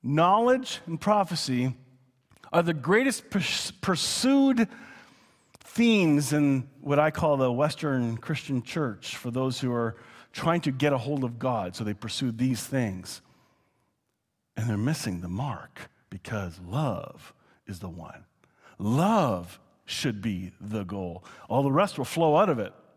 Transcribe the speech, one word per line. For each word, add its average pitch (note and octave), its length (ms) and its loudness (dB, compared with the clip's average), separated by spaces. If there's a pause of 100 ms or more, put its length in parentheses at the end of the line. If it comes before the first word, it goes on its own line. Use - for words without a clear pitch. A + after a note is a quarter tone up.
knowledge, G#3 840 2
and E3 120 -6
prophecy D3 760 0 (760)
are E3+ 120 4
the E3+ 100 0
greatest G3+ 560 2
purs-, - 420 -2 (100)
pursued B3+ 840 2 (920)
themes E3 760 4
in C#3 340 2 (140)
what C#3+ 180 2
I D#3 120 4
call D3+ 260 2
the C3 140 2
Western B2+ 680 0
Christian C3+ 440 -4
church B2+ 540 -6
for B2 160 -8
those C3 300 -2
who B2 100 -2
are A#2 240 -2 (380)
trying E3 280 2
to C#3+ 100 -2
get C3 200 2
a C3+ 60 2
hold C3+ 260 -2
of A#2+ 160 -6
God. A2+ 360 -2
So A2+ 100 -6
they G#2 80 -2
pursue A#2 380 -4
these A#2 300 0
things. G2+ 600 -4 (1400)
And A2+ 120 -2
they're G#2+ 80 0
missing A2 440 -4
the F2+ 80 -8
mark A2+ 600 -8 (200)
because F#2+ 580 -8
love B2+ 680 -6 (340)
is F#2 120 -12
the F#2+ 80 -10
one. E2 380 -14 (520)
Love B2 840 0 (260)
should A2 360 -4
be F#2 380 -4
the G#2 240 -6
goal. F2+ 400 -8 (240)
All C3+ 160 2
the C#3 80 2
rest F#3 260 2
will C3+ 80 -4
flow D#3+ 300 2
out F#3+ 140 6
of B2+ 100 2
it. G2+ 140 -6 (240)